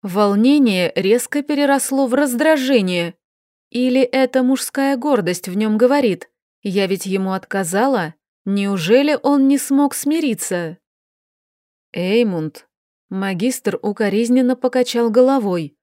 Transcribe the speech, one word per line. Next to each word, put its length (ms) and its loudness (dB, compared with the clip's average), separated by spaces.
Волнение 920 2
резко 460 0
переросло 640 0
в 60 0
раздражение. 1000 0
Или 320 0
это 400 0
мужская 540 0
гордость 520 -2
в 80 -6
нём 220 0
говорит? 500 0
Я 280 -2
ведь 180 -4
ему 260 -2
отказала. 800 -2
Неужели 760 0
он 240 2
не 120 4
смог 360 0
смириться? 840 -4
«Эймунд», 760 -2
магистр 680 -4
укоризненно 760 0
покачал 520 -2
головой. 760 0